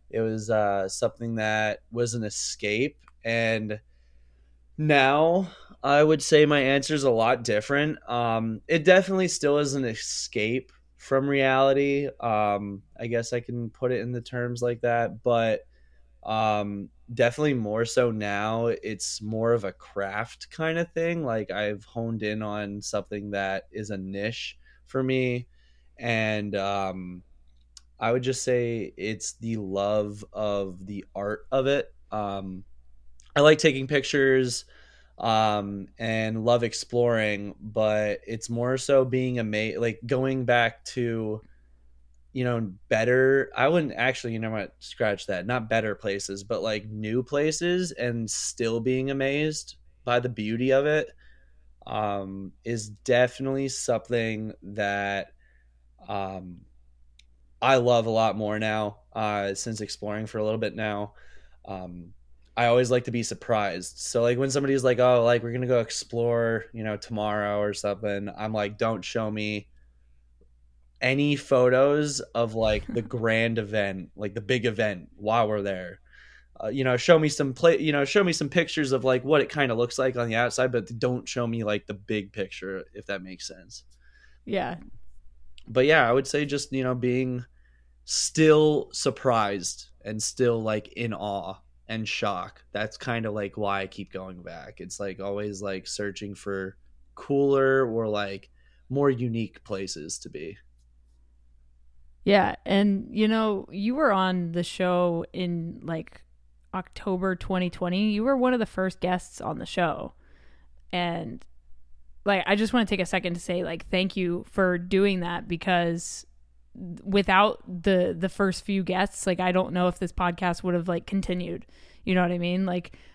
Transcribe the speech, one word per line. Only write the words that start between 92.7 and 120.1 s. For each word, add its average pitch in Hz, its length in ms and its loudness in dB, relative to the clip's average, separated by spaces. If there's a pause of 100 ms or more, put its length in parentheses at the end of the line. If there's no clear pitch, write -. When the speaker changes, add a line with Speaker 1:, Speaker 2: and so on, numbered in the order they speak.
Speaker 1:
That's 107 260 -6
kinda, 117 320 -4
like, 104 280 -6
why 98 240 -2
I 98 60 -6
keep 95 240 -14
going 92 300 -12
back. 87 400 -16
It's, 90 180 -14
like, 98 200 -8
always, 101 420 -6
like, 95 240 -6
searching 101 480 -8
for 95 440 -6 (360)
cooler 135 720 2
or, 113 200 -2
like, 101 420 -4 (400)
more 139 220 2
unique 117 520 -4
places 92 560 -8
to 85 120 -16
be. 82 260 -12 (1700)
Speaker 2:
Yeah, 196 320 4 (100)
and, 202 460 2
you 214 160 2
know, 220 440 0
you 202 220 -4
were 285 180 2
on 185 420 0
the 175 100 -2
show 180 680 0
in, 170 520 -6
like, - 400 -10 (500)
October 185 640 -4
twenty 180 340 -2
twenty. 190 420 0
You 208 120 -2
were 269 120 2
one 254 180 2
of 240 60 0
the 214 60 0
first 190 340 -4
guests 180 400 -4
on - 200 -8
the 185 80 -10
show. - 460 -2 (760)
And, 170 540 -4 (800)
like, 196 240 2
I 202 80 4
just 214 180 2
wanna 233 140 4
take 196 120 -2
a 175 60 -2
second 175 300 -2
to 170 40 -8
say, 180 240 -4
like, - 260 -8
thank 190 280 0
you 175 320 -2
for 180 300 2
doing 190 400 2
that, 170 280 -6
because 175 800 -2 (800)
without 202 580 4 (200)
the, 180 360 4
the 185 80 -2
first - 380 -2
few 196 180 0
guests, 185 420 -2
like, 180 140 0
I 180 140 2
don't 185 180 2
know 180 160 2
if 175 100 0
this 175 140 -4